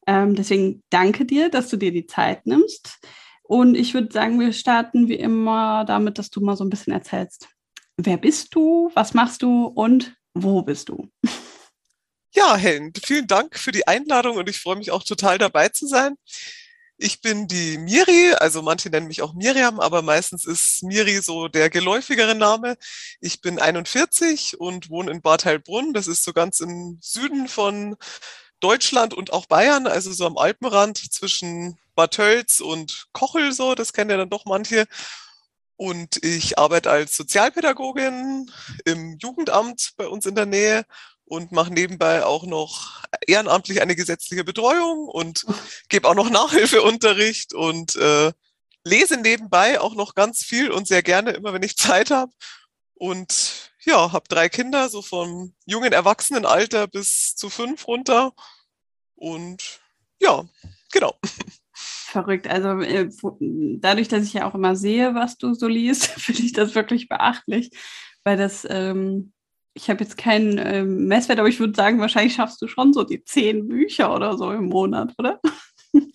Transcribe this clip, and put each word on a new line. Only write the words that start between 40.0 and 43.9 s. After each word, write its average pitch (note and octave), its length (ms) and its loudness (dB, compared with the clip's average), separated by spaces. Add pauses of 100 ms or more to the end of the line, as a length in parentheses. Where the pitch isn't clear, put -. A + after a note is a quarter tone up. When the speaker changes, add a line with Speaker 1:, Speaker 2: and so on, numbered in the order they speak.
Speaker 2:
uns G3+ 200 -10
in G3 100 -6
der G#3 100 0
Nähe G#3+ 380 0 (420)
und E3+ 260 -10
mache E3+ 200 0
nebenbei E3+ 520 0
auch D#3+ 200 0
noch - 580 -8 (240)
ehrenamtlich G3 560 2
eine F3+ 140 0